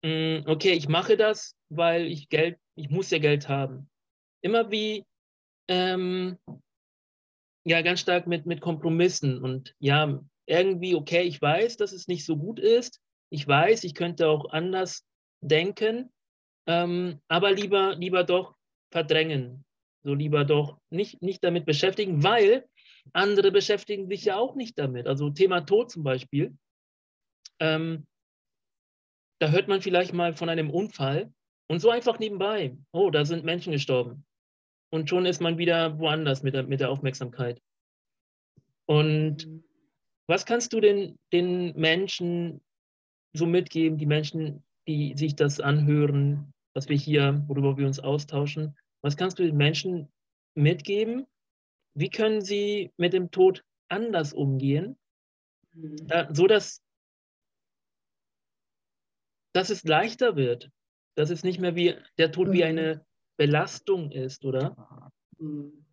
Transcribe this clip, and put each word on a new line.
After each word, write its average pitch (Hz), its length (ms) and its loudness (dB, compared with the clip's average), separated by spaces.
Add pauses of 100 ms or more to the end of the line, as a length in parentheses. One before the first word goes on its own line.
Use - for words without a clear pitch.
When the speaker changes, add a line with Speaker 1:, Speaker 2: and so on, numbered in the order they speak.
Speaker 1:
Mm, 160 420 -2
okay, 156 260 2
ich 156 160 0
mache 185 280 4
das, 214 400 0 (140)
weil 170 360 0
ich 156 220 -8
Geld, 165 300 0 (180)
ich 151 140 -10
muss 185 200 -2
ja 170 80 0
Geld 147 300 2
haben. 135 400 -4 (540)
Immer 214 280 0
wie, 214 340 -4 (640)
ähm, 185 720 -2 (1300)
ja, 165 180 2
ganz 175 180 0
stark 180 260 0
mit, 170 200 -4
mit 170 140 -4
Kompromissen 160 840 0
und 131 380 -8
ja, 143 400 0 (260)
irgendwie, 180 480 0
okay, 165 280 0
ich 175 200 -4
weiß, 185 360 0
dass 202 140 -4
es 185 140 -16
nicht 175 180 -4
so 160 120 -2
gut 190 240 -8
ist. 233 400 2 (300)
Ich 147 160 -8
weiß, 170 380 4
ich 165 100 -8
könnte 170 340 0
auch 147 220 0
anders 185 540 -4 (380)
denken, 208 680 0 (580)
ähm, 175 600 -2
aber 180 240 2
lieber, 190 440 0
lieber 180 260 0
doch 180 320 0 (380)
verdrängen. 151 720 -2 (400)
So 143 100 -2
lieber 147 300 0
doch 147 340 0 (120)
nicht, 202 320 -6
nicht 185 200 -4
damit 175 240 0
beschäftigen, 180 560 0
weil 220 460 4 (440)
andere 196 380 4
beschäftigen 196 580 0
sich 196 160 -6
ja 196 120 0
auch 247 180 -2
nicht 247 240 -8
damit. 127 300 -4
Also 139 220 -2
Thema 180 320 2
Tod 220 280 2
zum 160 140 -10
Beispiel. 135 520 -2 (1000)
Ähm, 160 480 -2 (1300)
da 156 100 2
hört 180 180 4
man 196 140 0
vielleicht 180 300 0
mal 170 220 -2
von 170 140 -6
einem 160 220 -2
Unfall 165 640 -4 (360)
und 165 120 -2
so 220 100 6
einfach 233 300 0
nebenbei, 196 560 -4 (160)
oh, 180 180 2
da 147 140 2
sind 156 200 -4
Menschen 175 280 -4
gestorben. 127 520 -2 (680)
Und 160 180 -2
schon 180 160 2
ist 175 140 -2
man 165 180 0
wieder 165 400 0
woanders 151 460 -2
mit 135 100 -2
der, 135 80 -2
mit 135 180 -4
der 131 100 0
Aufmerksamkeit. 131 720 -6 (1300)
Und 151 600 2
Speaker 2:
Mhm. 160 160 -18 (640)
Speaker 1:
was - 180 0
kannst 233 260 -2
du 226 80 0
den, 202 380 4 (140)
den 175 440 0
Menschen 170 840 0 (720)
so 160 120 0
mitgeben, 165 520 2
die 151 80 -2
Menschen, 151 580 -2 (240)
die 147 280 -2
sich 147 200 -2
das 143 240 0
anhören, 147 920 2 (220)
was 135 140 -6
wir 147 80 2
hier, 143 520 2
worüber 139 280 0
wir 139 100 0
uns 135 140 -2
austauschen, 147 760 -4 (260)
was 143 140 -2
kannst 185 220 -4
du 185 40 0
den 156 140 2
Menschen 156 520 0 (480)
mitgeben? 208 680 0 (680)
Wie 143 160 -2
können 214 320 0
sie 202 540 -2
mit 175 160 0
dem 180 180 0
Tod 185 340 6 (240)
anders 185 440 -2
umgehen? 139 640 0 (800)
Speaker 2:
Mhm. 156 340 -14
Speaker 1:
Da, 165 240 0
so 156 140 4
dass, 202 360 2 (2750)
dass 185 160 0
es 190 140 -4
leichter 190 520 2
wird, 123 340 -2 (460)
dass 151 140 0
es 170 120 -6
nicht 180 180 -2
mehr 175 140 -2
wie 175 220 2 (220)
der 160 140 4
Tod 185 200 0
wie 175 100 4
Speaker 2:
Mhm. 160 60 2
Speaker 1:
eine 160 380 -2 (320)
Belastung 156 760 0
ist, 131 320 -8
oder? 131 640 -6 (280)
Speaker 2:
Mhm. 147 540 -12